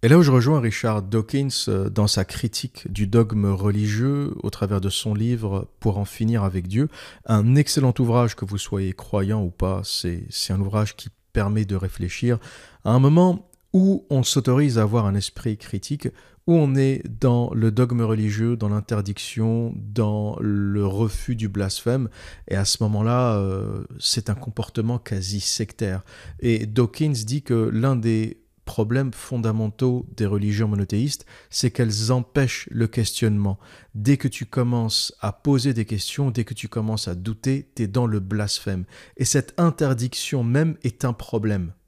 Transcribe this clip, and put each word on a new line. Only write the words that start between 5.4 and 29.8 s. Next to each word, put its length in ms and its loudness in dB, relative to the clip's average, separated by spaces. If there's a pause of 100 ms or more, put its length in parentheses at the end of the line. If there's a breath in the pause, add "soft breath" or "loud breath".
Pour 180 0
en 60 -2
finir 400 0
avec 240 -2
Dieu », 220 0 (360 loud breath)
un 300 4
excellent 420 4
ouvrage, 380 2
que 80 -8
vous 140 -6
soyez 340 -4
croyant 500 -2
ou 80 -2
pas, 360 -2
c'est, 440 -6
c'est 220 -6
un 80 0
ouvrage 380 -2
qui 100 -16 (240)
permet 320 0
de 140 -2
réfléchir 600 -2 (460 loud breath)
à 80 2
un 80 6
moment 500 6 (220)
où 380 4
on 140 2
s'autorise 540 4
à 40 4
avoir 240 2
un 100 2
esprit 400 -4
critique, 540 -8 (380 soft breath)
où 60 6
on 220 4
est 320 2
dans 460 2
le 180 2
dogme 300 2
religieux, 560 0
dans 100 -2
l'interdiction, 1120 -2
dans 640 -2
le 440 0
refus 520 -2
du 100 -4
blasphème, 640 -2 (400 loud breath)
et 80 -2
à 80 0
ce 180 0
moment-là, 540 2
euh, 480 -4 (140)
c'est 300 -2
un 60 0
comportement 640 -4
quasi 400 -6
sectaire. 640 -4 (380 loud breath)
Et 240 2
Dawkins 480 0
dit 280 -4
que 300 0
l'un 240 2
des 460 -2 (240)
problèmes 460 -2
fondamentaux 1040 -2